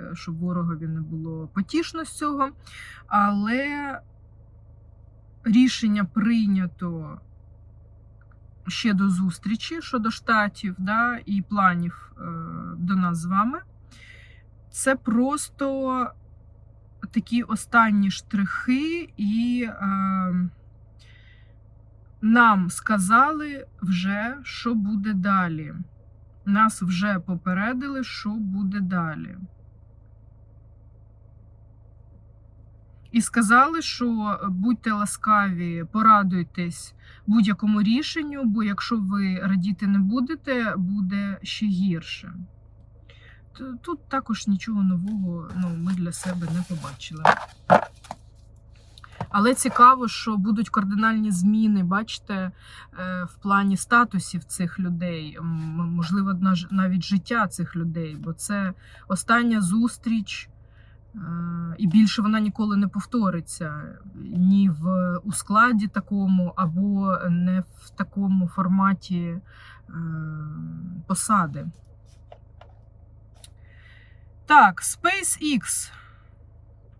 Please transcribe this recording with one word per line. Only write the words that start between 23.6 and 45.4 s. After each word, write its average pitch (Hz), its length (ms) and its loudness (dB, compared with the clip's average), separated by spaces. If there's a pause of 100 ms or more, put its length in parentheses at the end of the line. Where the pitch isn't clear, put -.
вже, 196 600 -2
що - 320 -4
буде 208 380 -2
далі. 175 640 0 (680)
Нас 208 380 2
вже 185 360 0
попередили, 226 840 -4
що - 260 -8
буде 202 500 -4
далі. 175 560 -4 (3750)
І 233 80 4
сказали, 254 600 4
що 220 560 -2 (100)
будьте 220 440 -2
ласкаві, 190 1000 0
порадуйтесь 185 1000 2 (320)
будь-якому 208 560 4
рішенню, 285 600 0
бо 220 180 2
якщо 208 340 -2
ви 190 440 -2
радіти 190 460 0
не 196 120 4
будете, 247 800 0
буде 196 680 -2
ще - 240 -6
гірше. 180 680 -2 (1300)
Т-, 262 240 -10
тут - 260 -8
також 262 380 -4
нічого 202 360 0
нового, 185 760 -2